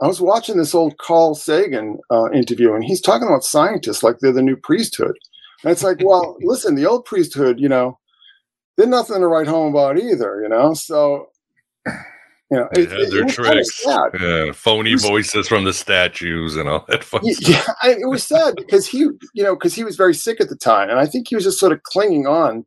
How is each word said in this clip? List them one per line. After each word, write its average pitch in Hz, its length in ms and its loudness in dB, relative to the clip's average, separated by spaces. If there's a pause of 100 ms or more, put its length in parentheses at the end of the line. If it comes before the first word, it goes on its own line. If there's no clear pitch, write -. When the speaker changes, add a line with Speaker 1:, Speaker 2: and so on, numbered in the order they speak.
Speaker 1:
I 139 80 2
was 180 120 -2
watching 208 360 0
this 160 180 0
old 160 240 0
Carl 165 380 2
Sagan, 147 600 -2 (120)
uh, 113 220 2
interview, 117 420 2
and 110 80 -2
he's 180 180 -2
talking 233 280 2
about 143 160 2
scientists 151 580 -2
like 120 160 2
they're 135 140 2
the 131 100 0
new 131 140 2
priesthood. - 600 -2 (460)
And 165 80 -2
it's 180 140 0
like, 185 180 -2
well, 185 360 2
Speaker 2:
<laughs> - 40 -12
Speaker 1:
listen, 170 320 -2
the 139 120 0
old 240 180 0
priesthood, 143 560 0
you 139 80 2
know, 127 300 0 (800)
they're 208 100 6
nothing 233 340 0
to 180 80 2
write 160 180 2
home 156 260 0
about 143 260 2
either, 120 440 -2
you 107 60 -6
know? 139 260 2
So, 147 540 -2 (1200)
you 135 80 0
know, 120 160 -2
Speaker 2:
They 175 80 4
Speaker 1:
it, 170 80 -2
Speaker 2:
had 95 100 -6
Speaker 1:
it, - 100 0
Speaker 2:
their 139 100 0
Speaker 1:
it 233 40 0
was 269 120 -2
kinda 117 160 0
Speaker 2:
tricks. - 300 -2
Speaker 1:
sad. 104 280 0 (100)
Speaker 2:
Yeah, 80 320 -2
phony 110 380 0
Speaker 1:
It 123 40 4
was 120 100 0
Speaker 2:
voices 104 440 0
from 101 160 2
the 95 80 0
statues 85 840 -2
and 73 120 -4
all 78 200 -2
that - 160 -2
fun - 200 -6
Speaker 1:
Y-, 233 80 0
Speaker 2:
stuff. - 160 0 (180)
Speaker 1:
yeah, 220 160 -4
I, 247 120 4
it 226 140 -4
was 262 160 -4
sad 302 320 2
because 196 300 0
he, 254 140 -6
you - 420 -2
know, 196 140 0
'cause - 180 -2
he 226 100 -8
was 185 120 -10
very 185 180 4
sick 220 260 -4
at 170 80 0
the - 80 -12
time, 101 320 2
and 120 100 0
I 147 80 2
think 233 220 -6
he 240 60 -4
was 196 100 -2
just 190 140 0
sort 180 140 4
of 156 100 -4
clinging 180 440 0
on 139 400 0